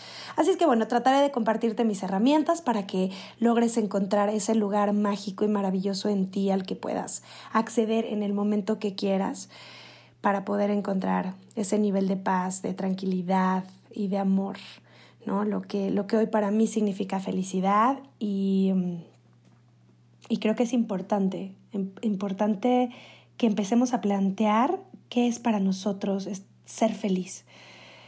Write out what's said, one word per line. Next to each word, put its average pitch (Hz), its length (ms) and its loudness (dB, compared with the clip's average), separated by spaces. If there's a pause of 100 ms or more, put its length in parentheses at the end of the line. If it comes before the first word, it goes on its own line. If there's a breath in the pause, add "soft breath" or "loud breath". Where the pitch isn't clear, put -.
(360 loud breath)
Así 330 140 2
es 370 80 4
que 349 80 2
bueno, 226 220 4
trataré 254 320 2
de 285 120 2
compartirte 226 520 0
mis 208 200 -2
herramientas 294 580 2
para 214 260 -2
que 190 240 0 (280 loud breath)
logres 233 380 4
encontrar 202 520 2
ese 214 260 0
lugar 208 380 2
mágico 208 500 -2
y 208 60 4
maravilloso 196 600 0
en 190 200 0
ti 196 220 0
al 190 120 0
que 185 120 -6
puedas - 480 -6 (280 loud breath)
acceder 226 540 2
en 208 180 -2
el 202 100 0
momento 208 460 0
que 196 160 -4
quieras 196 540 -2 (720 loud breath)
para 196 240 0
poder 202 260 0
encontrar 185 640 -2 (220)
ese 214 240 0
nivel 196 280 2
de 190 100 0
paz, 185 440 -2
de 190 120 -4
tranquilidad 185 880 0 (280)
y 202 160 -4
de 196 120 0
amor, 196 380 0 (680 soft breath)
¿no? 202 180 -2
Lo 196 180 -2
que, 196 280 -4
lo 196 180 -2
que 226 100 2
hoy 220 100 2
para 208 240 0
mí 220 160 4
significa 196 520 -2
felicidad 190 800 2 (200)
y, 196 540 2 (1600)
y 226 80 -2
creo 214 180 0
que 247 80 2
es 240 100 -4
importante, 190 800 -2 (200)
im-, 196 180 -4 (100)
importante 208 880 0 (480 loud breath)
que 240 100 2
empecemos 233 460 2
a 208 80 0
plantear 208 800 2 (300)
qué 240 180 2
es 233 120 -2
para 214 200 0
nosotros 196 680 -2
es 202 160 -8 (220)
ser 220 280 0
feliz. 185 500 -4 (640 loud breath)